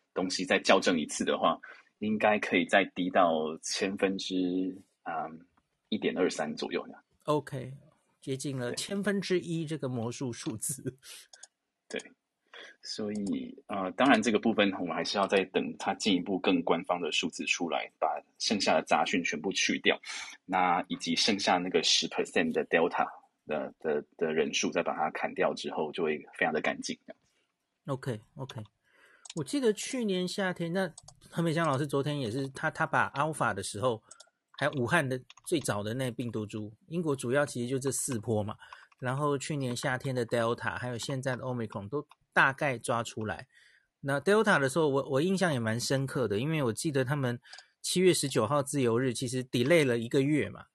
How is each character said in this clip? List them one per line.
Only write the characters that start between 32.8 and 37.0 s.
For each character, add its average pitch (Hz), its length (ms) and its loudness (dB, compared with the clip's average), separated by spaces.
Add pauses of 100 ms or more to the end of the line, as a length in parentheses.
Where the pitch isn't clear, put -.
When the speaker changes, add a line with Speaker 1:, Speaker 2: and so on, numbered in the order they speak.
Speaker 2:
把 123 240 2
Alpha 139 440 0
的 98 80 -4
时 101 180 -8
候， 117 220 0 (560)
还 139 80 0
有 147 60 0
武 131 140 0
汉 156 220 2
的 127 120 -4 (260)
最 170 120 0
早 104 240 -2
的 110 120 -4
那 131 160 -4
病 120 200 -6
毒 110 140 -4
株， 107 280 -8 (160)
英 165 120 -6